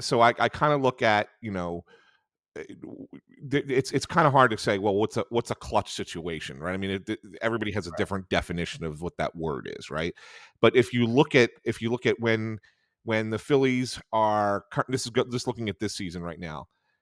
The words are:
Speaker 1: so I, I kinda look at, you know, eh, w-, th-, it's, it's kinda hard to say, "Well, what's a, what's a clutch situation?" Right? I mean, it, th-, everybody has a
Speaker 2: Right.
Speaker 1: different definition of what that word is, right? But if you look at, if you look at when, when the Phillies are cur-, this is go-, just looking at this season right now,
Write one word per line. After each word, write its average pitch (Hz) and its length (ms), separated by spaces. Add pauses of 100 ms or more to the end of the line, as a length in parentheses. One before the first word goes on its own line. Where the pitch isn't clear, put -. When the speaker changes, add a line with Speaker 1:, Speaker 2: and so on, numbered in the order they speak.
Speaker 1:
so 123 200
I, 117 200
I 117 80
kinda 151 280
look 127 260
at, 107 260 (120)
you 110 120
know, 87 320 (720)
eh, 78 80 (160)
w-, - 260 (440)
th-, 139 180
it's, 131 240
it's - 140
kinda 165 240
hard 131 200
to 107 80
say, 104 200
"Well, 98 160
what's 107 240
a, 104 100
what's 117 220
a 113 40
clutch - 380
situation?" 80 640
Right? 85 140
I 95 60
mean, 95 120
it, 95 160
th-, 107 120 (240)
everybody 110 300
has 95 140
a 87 40
Speaker 2:
Right. - 80
Speaker 1:
different 95 320
definition 85 540
of 78 180
what 87 160
that 80 180
word 71 420
is, - 120
right? 80 240 (480)
But 113 120
if 123 200
you 120 120
look 127 280
at, 123 160 (140)
if 117 180
you 113 80
look 120 160
at 110 120
when, 110 400 (460)
when 110 240
the 110 100
Phillies 131 640 (120)
are 107 600
cur-, - 160
this 127 160
is 120 60
go-, 120 200
just 120 160
looking 113 220
at 98 100
this 107 160
season 90 280
right 85 180
now, 78 280 (340)